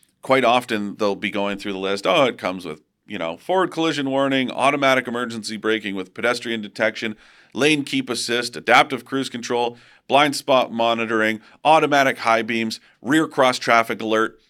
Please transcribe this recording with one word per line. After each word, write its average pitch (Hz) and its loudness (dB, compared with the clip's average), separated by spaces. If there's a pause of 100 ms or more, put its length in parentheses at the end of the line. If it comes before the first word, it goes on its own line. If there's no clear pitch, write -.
(220)
quite 131 2
often 113 0
they'll 101 0
be 92 -6
going 101 -4
through 101 -8
the 95 -8
list, 98 -4
"Oh, 170 4
it - -2
comes 92 -6
with, 78 -12 (260)
you 104 -10
know, 82 -4
forward 180 -2
collision 147 -2
warning, 135 0
automatic 135 2
emergency 113 -8
braking 104 -2
with 92 -10
pedestrian 117 -4
detection, 107 -4 (400)
lane 143 0
keep 135 -4
assist, 120 -4
adaptive 135 2
cruise 135 -6
control, 120 -4 (300)
blind 139 4
spot 131 2
monitoring, 113 0 (260)
automatic 143 4
high 113 2
beams, 113 -4 (220)
rear 151 0
cross 127 2
traffic 113 2
alert." 110 -2 (100)